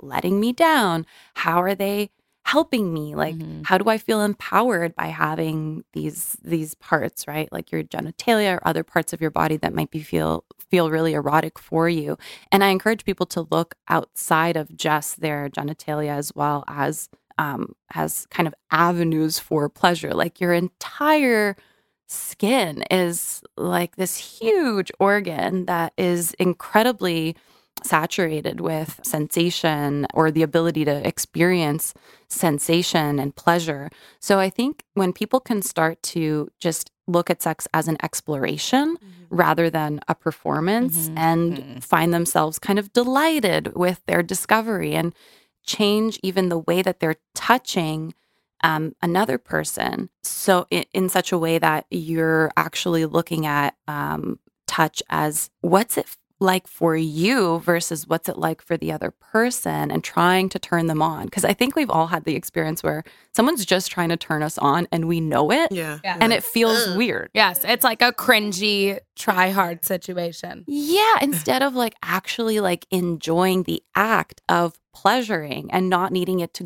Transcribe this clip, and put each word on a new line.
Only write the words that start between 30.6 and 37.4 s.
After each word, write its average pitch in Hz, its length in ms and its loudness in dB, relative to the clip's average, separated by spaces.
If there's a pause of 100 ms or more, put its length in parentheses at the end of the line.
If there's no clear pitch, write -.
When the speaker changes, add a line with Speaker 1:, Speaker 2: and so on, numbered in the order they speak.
Speaker 1:
to 143 220 0
experience 160 840 0 (360)
sensation 160 920 0
and 139 160 -4
pleasure. 160 560 0 (300)
So 196 180 2
I 190 120 2
think 254 340 -4 (100)
when 185 180 2
people 254 280 0
can 214 220 -2
start 165 400 -2 (120)
to 151 340 0 (120)
just - 300 -2 (160)
look 175 240 2
at 175 120 -2